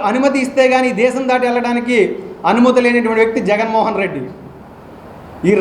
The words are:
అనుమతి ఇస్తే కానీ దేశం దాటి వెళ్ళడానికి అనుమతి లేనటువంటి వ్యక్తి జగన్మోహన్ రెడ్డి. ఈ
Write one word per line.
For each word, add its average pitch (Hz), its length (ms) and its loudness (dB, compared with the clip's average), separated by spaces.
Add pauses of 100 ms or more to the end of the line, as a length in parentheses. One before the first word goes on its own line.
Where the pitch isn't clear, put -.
అనుమతి 269 360 0
ఇస్తే 262 280 2
కానీ 254 160 2 (140)
దేశం 254 260 0
దాటి 247 180 0
వెళ్ళడానికి 240 500 -2 (540)
అనుమతి 247 340 4
లేనటువంటి 226 360 2
వ్యక్తి 226 180 0 (100)
జగన్మోహన్ 220 540 0
రెడ్డి. 151 180 -6 (1300)
ఈ 202 120 6